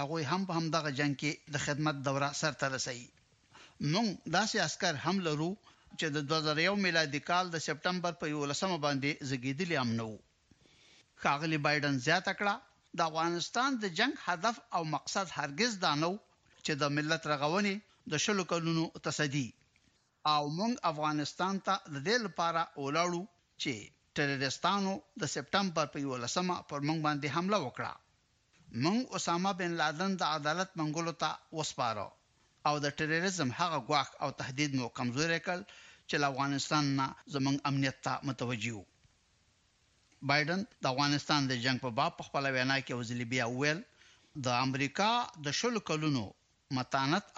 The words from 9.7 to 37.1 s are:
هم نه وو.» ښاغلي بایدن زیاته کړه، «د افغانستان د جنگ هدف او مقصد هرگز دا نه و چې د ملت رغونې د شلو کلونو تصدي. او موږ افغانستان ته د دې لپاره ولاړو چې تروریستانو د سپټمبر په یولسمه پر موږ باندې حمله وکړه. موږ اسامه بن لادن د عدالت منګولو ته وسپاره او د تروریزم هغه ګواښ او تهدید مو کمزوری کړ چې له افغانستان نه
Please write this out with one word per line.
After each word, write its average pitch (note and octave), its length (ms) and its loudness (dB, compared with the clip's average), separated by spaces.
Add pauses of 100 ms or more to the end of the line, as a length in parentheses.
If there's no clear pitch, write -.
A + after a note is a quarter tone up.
هم A#2+ 180 0
نه A2+ 100 -4
وو.» G#2 100 -12 (1000)
ښاغلي D#3 440 2
بایدن D3 300 4 (120)
زیاته F#3 320 4
کړه، G3+ 160 2 (420)
«د - 20 2 (120)
افغانستان E3+ 580 0 (140)
د - 20 0 (120)
جنگ B3 160 4 (120)
هدف F3+ 300 0 (200)
او F3 60 0 (160)
مقصد G3 300 -2 (100)
هرگز D3+ 360 -2 (120)
دا D3+ 160 4
نه E3 100 2
و G3+ 80 -6 (440)
چې - 80 0 (100)
د - 20 6 (140)
ملت D#3 340 0
رغونې E3+ 440 2 (360)
د - 20 2 (100)
شلو G3+ 280 2
کلونو E3 340 2 (220)
تصدي. D3 420 0 (760)
او D3+ 160 4 (160)
موږ A3+ 160 0 (160)
افغانستان D3+ 800 -2
ته G3 60 2 (200)
د - 20 -6 (120)
دې A3+ 180 4
لپاره E3+ 360 0 (220)
ولاړو E3+ 380 0 (400)
چې C#3+ 120 0 (440)
تروریستانو D3+ 760 0 (280)
د - 20 0 (100)
سپټمبر E3+ 600 0
په D#3+ 140 -4
یولسمه C3 480 0 (140)
پر D3 180 -4
موږ D#3+ 180 2
باندې D3 300 0
حمله F#3+ 260 0
وکړه. A#2+ 320 -6 (880)
موږ G3+ 160 4 (180)
اسامه F3+ 340 2 (100)
بن F3 180 0
لادن D#3+ 400 0
د F#3 40 0 (120)
عدالت D#3+ 340 0 (100)
منګولو D#3+ 340 0 (100)
ته D#3 60 2 (280)
وسپاره A#2+ 500 -2 (600)
او D3 160 4
د D3 40 0 (100)
تروریزم D#3+ 520 0 (100)
هغه E3 280 2
ګواښ D3 220 2 (140)
او C#3+ 60 -2 (120)
تهدید C#3 380 -2
مو A#2+ 200 -4
کمزوری D3 480 0
کړ F3+ 120 -2 (480)
چې - 140 -2
له C#3+ 120 4
افغانستان C#3 500 2 (160)
نه C3+ 80 2 (260)